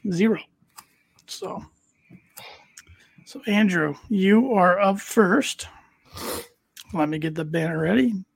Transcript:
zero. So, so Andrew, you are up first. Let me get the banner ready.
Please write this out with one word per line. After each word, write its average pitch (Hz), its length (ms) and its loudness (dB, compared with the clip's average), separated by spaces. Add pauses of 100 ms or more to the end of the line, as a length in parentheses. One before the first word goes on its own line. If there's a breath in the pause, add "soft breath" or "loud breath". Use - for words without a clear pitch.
(120)
zero. 190 280 0 (880)
So, - 360 -12 (1600 loud breath)
so - 220 -18
Andrew, 185 480 2 (140)
you 214 440 4
are 180 260 4
up 196 200 2
first. - 680 0 (1300 loud breath)
Let 151 160 -2
me 156 80 -4
get 156 180 -4
the 165 100 -6
banner 160 340 -2
ready. 220 340 2 (220)